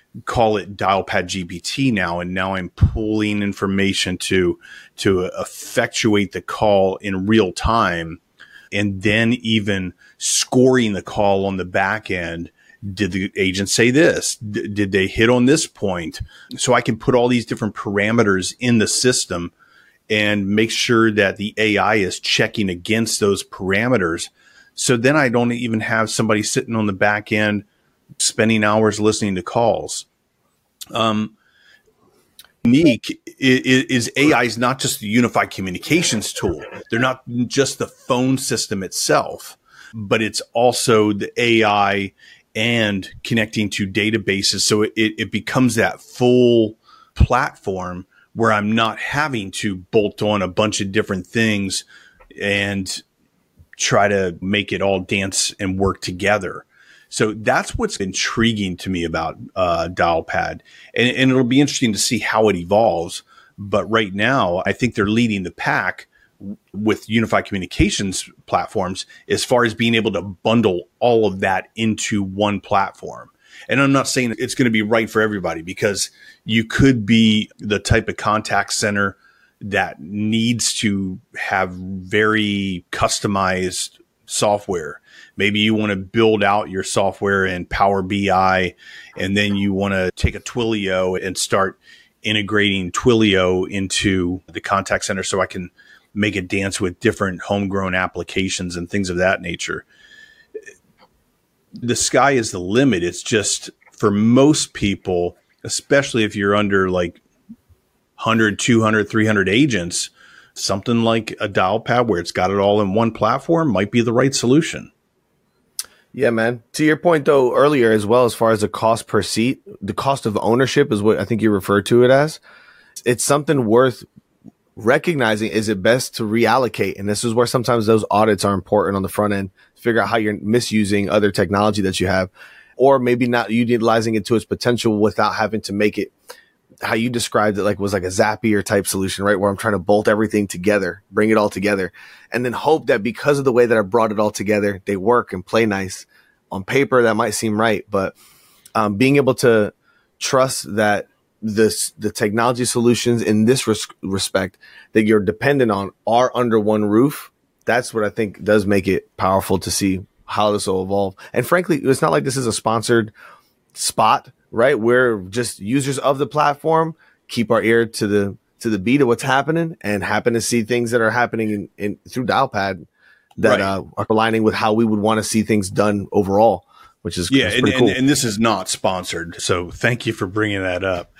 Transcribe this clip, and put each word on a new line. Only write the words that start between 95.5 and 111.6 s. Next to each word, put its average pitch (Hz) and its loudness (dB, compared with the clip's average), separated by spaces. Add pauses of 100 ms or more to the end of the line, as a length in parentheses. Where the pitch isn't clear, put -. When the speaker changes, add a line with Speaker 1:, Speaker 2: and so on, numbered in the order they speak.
Speaker 1:
make 101 0
it 92 -6
dance 98 -4
with 92 -4
different 98 -2
homegrown 98 -2
applications 92 -4
and 87 -8
things 98 -4
of 87 -4
that 92 0
nature. - -8 (1900)
The 120 -4
sky 139 2
is 117 0
the 95 -6
limit. 104 2
It's 87 -4
just, - -2 (220)
for - 0
most 123 4
people, 92 -2 (280)
especially 135 0
if 104 -2
you're 101 2
under, 101 2
like, 90 -2 (920)
hundred, 110 0
two 117 2
hundred, 107 2
three 110 2
hundred 101 2
agents, 104 0 (440)
something 113 -2
like 113 0
a 107 -2
Dialpad 107 2